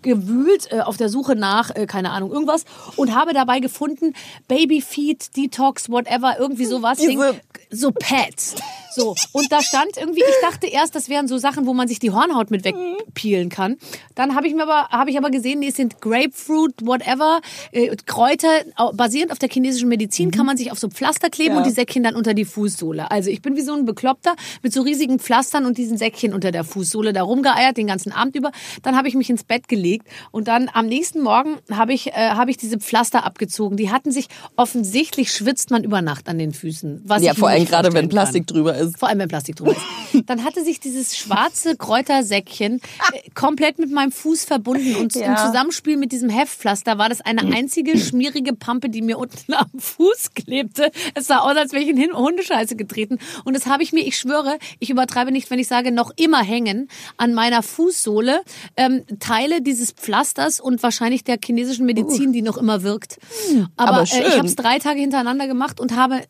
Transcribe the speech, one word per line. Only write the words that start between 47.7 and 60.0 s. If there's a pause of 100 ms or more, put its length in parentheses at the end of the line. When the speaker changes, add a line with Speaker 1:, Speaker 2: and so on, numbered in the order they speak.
Speaker 1:
schmierige
Pampe,
die
mir
unten
am (100)
Fuß
klebte. (240)
Es
sah
aus,
als
wäre
ich
in
Hin-,
Hundescheiße
getreten. (260)
Und
das
habe
ich
mir,
ich
schwöre, (200)
ich
übertreibe
nicht,
wenn
ich
sage,
noch
immer
hängen (280)
an
meiner
Fußsohle, (360)
ähm, (180)
Teile
dieses
Pflasters